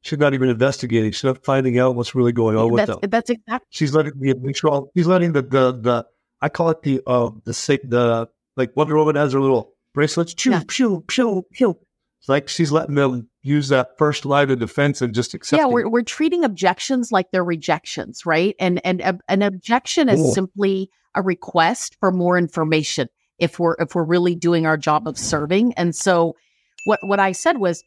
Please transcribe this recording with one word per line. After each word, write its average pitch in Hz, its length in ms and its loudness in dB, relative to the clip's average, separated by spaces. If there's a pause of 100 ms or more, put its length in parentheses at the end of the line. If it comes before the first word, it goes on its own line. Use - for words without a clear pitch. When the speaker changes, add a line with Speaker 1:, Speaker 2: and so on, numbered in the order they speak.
Speaker 1:
She's 147 180 -8
not 143 140 4
even 131 160 2
investigating. 117 640 0
She's - 100 -8
not 131 220 -2
finding 131 340 2
out 127 160 2
what's 120 180 -6
really 120 200 2
going 113 240 2
on 113 140 2
with 196 140 2
Speaker 2:
That's, - 140 -6
Speaker 1:
them. 202 100 -4
Speaker 2:
that's 233 200 -2
exact- 233 400 -6
Speaker 1:
She's 143 260 -4
letting 147 240 0
the 135 120 0
initial, 139 640 -2
she's 170 120 2
letting 175 240 2
the, 143 100 0
the, 127 380 2
the, 120 260 0 (360)
I 151 80 -2
call 165 200 0
it 160 140 -2
the, 135 240 0
uh, 123 220 0 (160)
the 117 80 -8
sa-, - 300 0
the, 117 440 0 (300)
like, 127 180 -4
Wonder 151 220 0
Woman 151 180 2
has 143 180 0
her 139 60 2
little 131 340 0 (200)
bracelets. 156 400 -2
Pew, - 180 0
Speaker 2:
Yeah. 170 160 0
Speaker 1:
pew, 202 400 0
pew, 214 460 0
pew. 214 240 0 (420)
It's - 100 -12
like 143 200 0
she's 156 220 -2
letting 151 240 0
them 127 340 0 (120)
use 139 280 -2
that 131 280 0
first 151 280 0
line 139 260 2
of 123 80 0
defense 139 420 0
and 117 120 -2
just 120 200 -2
accepting 294 340 0
Speaker 2:
Yeah, 247 60 2
we're, 240 120 0
Speaker 1:
it. 226 60 -2
Speaker 2:
we're 233 120 0
treating 320 400 -2
objections 226 680 -2
like 202 200 0
they're 185 120 0
rejections, - 840 -6
right? 170 340 0
And, 180 260 0
and 180 160 -2
a, 185 160 -2 (100)
an 196 140 2
objection 226 680 0
is 156 100 4
Speaker 1:
Cool. 131 140 2
Speaker 2:
simply 196 560 -2 (260)
a 202 60 0
request 180 800 -2
for 190 120 2
more 180 260 2
information 156 720 0 (300)
if 170 200 -2
we're, 165 200 2
if 165 160 -4
we're 170 80 0
really 175 320 0
doing 170 300 0
our 156 120 2
job 151 300 -2
of 147 100 -8
serving. 180 560 0
And 170 220 -2
so 170 400 2 (500)
what, 208 200 0
what 202 140 0
I 196 120 2
said 320 260 0
was 180 300 -2